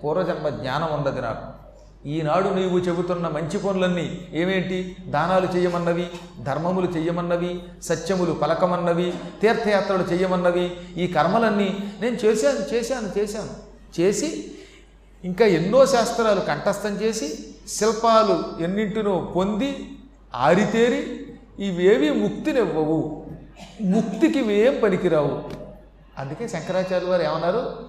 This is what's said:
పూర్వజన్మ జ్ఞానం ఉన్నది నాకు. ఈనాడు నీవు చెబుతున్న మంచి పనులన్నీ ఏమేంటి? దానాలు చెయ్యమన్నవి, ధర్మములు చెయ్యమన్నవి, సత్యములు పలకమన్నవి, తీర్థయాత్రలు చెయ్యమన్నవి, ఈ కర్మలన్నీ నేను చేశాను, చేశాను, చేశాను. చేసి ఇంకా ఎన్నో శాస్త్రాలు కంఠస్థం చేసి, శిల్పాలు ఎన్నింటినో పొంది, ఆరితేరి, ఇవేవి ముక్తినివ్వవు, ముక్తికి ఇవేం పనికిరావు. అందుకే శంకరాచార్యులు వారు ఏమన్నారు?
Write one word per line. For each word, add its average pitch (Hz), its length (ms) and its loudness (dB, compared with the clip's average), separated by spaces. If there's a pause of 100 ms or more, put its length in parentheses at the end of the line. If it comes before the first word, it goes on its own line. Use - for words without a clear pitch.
పూర్వజన్మ 160 460 -2
జ్ఞానం 131 420 -4
ఉన్నది 139 300 -2
నాకు. - 400 -8 (460)
ఈనాడు 160 420 0
నీవు 185 300 2
చెబుతున్న 175 480 -2
మంచి 156 300 -4
పనులన్నీ 185 760 -2
ఏమేంటి? 185 640 -2 (120)
దానాలు 175 480 2
చెయ్యమన్నవి, 175 520 0 (360)
ధర్మములు 170 440 0
చెయ్యమన్నవి, 175 760 -2 (200)
సత్యములు 175 480 0
పలకమన్నవి, 175 840 0 (280)
తీర్థయాత్రలు 202 600 2
చెయ్యమన్నవి, 175 680 0 (260)
ఈ 175 100 0
కర్మలన్నీ 202 920 2
నేను 233 140 -2
చేశాను, 220 600 2
చేశాను, 233 440 -2
చేశాను. 202 300 -4 (520)
చేసి 262 500 0 (720)
ఇంకా 180 220 2
ఎన్నో 208 400 6
శాస్త్రాలు 226 540 2
కంఠస్థం 190 500 -2
చేసి, 220 480 -2 (300)
శిల్పాలు 214 960 2
ఎన్నింటినో 196 720 -2
పొంది, 208 640 -2 (360)
ఆరితేరి, 208 920 2 (320)
ఇవేవి 196 520 4
ముక్తినివ్వవు, 190 1120 0 (560)
ముక్తికి 226 580 2
ఇవేం 226 440 2
పనికిరావు. 160 800 0 (560)
అందుకే 139 300 -10
శంకరాచార్యులు 180 640 -2
వారు 180 100 2
ఏమన్నారు? 165 520 0 (160)